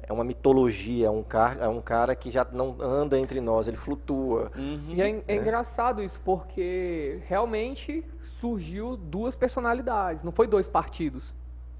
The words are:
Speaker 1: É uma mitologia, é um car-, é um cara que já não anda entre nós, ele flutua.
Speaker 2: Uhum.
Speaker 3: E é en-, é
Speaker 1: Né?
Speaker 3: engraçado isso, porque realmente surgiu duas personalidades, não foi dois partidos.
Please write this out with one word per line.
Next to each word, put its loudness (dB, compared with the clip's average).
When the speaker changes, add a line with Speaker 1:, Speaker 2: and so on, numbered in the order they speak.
Speaker 1:
É -8
uma 0
mitologia, 4
é 4
um 0
car-, 4
é 2
um 0
cara 2
que -8
já 2
não -2
anda 2
entre 0
nós, 2
ele -2
flutua. -2
Speaker 2:
Uhum. -6
Speaker 3:
E 0
é 4
en-, -2
é 0
Speaker 1:
Né? 2
Speaker 3:
engraçado 0
isso, -8
porque -2
realmente -2
surgiu -4
duas -4
personalidades, 0
não -4
foi 6
dois 4
partidos. -2